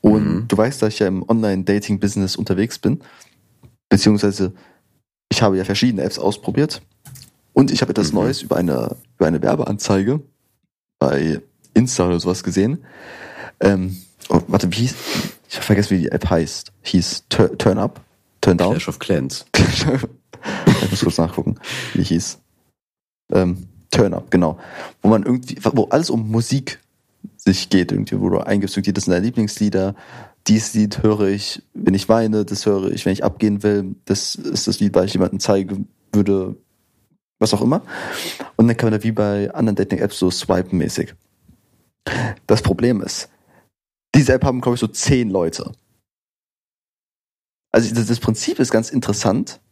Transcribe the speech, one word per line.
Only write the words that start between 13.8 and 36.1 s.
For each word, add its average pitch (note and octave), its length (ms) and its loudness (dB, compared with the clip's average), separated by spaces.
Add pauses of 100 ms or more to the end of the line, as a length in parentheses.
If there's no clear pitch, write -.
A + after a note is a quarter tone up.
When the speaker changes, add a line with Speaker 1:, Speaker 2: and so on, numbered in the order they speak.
Speaker 1:
oh, - 200 2
warte, F#2 220 0
wie F#2 100 -4
hieß, B2 140 0 (540)
ich - 80 -12
hab - 80 -8
vergessen, G2+ 320 2
wie F2 60 2
die - 100 -2
App - 160 -2
heißt. E2 440 -2 (100)
Hieß - 480 -2
Tur-, - 260 2
Turn - 220 2
Up? - 240 -4 (400)
Turn F2 160 4
Down? F2 160 2
Speaker 2:
Clash D#2+ 140 -4
of D2+ 100 -10
Clans. C#2 520 -4
Speaker 1:
<laughs> - 40 -14 (1300)
Ich G2+ 100 0
muss F#2+ 80 -2
kurz - 180 0
nachgucken, E2+ 380 -2 (380)
wie F#2 100 2
hieß. - 340 -2 (960)
Ähm, F2+ 340 0 (240)
Turn G2+ 240 2
Up, - 160 -8
genau. F2 300 2 (420)
Wo G2+ 60 4
man G#2+ 160 4
irgendwie, B2 360 -2
wo A2 260 2
alles D#3+ 220 0
um A2 220 -2
Musik A#2 480 -2 (580)
sich - 320 0
geht, F#2 220 2
irgendwie, G2+ 300 -2
wo F#2+ 80 0
du F#2 100 0
eingibst, G2+ 380 -2
irgendwie, G2+ 160 -2
das G2 140 -4
sind F#2 60 2
deine F2+ 140 2
Lieblingslieder, G#2 720 -2 (500)
dieses A2 280 2
Lied G#2+ 280 0
höre G#2+ 260 4
ich, G2+ 340 -4 (120)
wenn - 200 2
ich G2 140 -2
weine, A2 360 4
das - 200 -6
höre G2 280 0
ich, - 140 -6
wenn F#2+ 60 2
ich - 120 -4
abgehen G#2 400 -2
will, G2+ 400 0
das - 320 -4
ist - 320 -4
das G2 100 -2
Lied, G2+ 160 0
weil F#2 120 4
ich - 80 -6
jemanden F#2+ 260 0
zeigen G2 480 -2 (240)